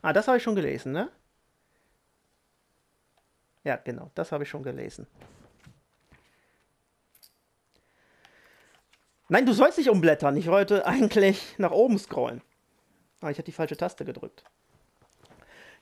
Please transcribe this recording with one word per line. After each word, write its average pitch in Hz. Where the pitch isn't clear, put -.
Ah, 156
das 208
habe 254
ich 240
schon 220
gelesen, 135
ne? 196
Ja, 135
genau, 123
das 165
habe 147
ich 143
schon 147
gelesen. 131
Nein, 233
du 247
sollst 220
nicht 269
umblättern. 156
Ich 165
wollte 196
eigentlich 202
nach 185
oben 214
scrollen. 120
Aber 156
ich 147
hatte 160
die 170
falsche 151
Taste 175
gedrückt. -